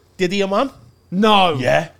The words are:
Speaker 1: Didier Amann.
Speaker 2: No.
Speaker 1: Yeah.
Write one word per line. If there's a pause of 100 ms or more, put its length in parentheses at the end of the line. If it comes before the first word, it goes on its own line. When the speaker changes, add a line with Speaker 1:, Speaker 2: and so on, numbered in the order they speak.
(160)
Speaker 1:
Didier
Amann. (400)
Speaker 2:
No.
Speaker 1:
Yeah. (100)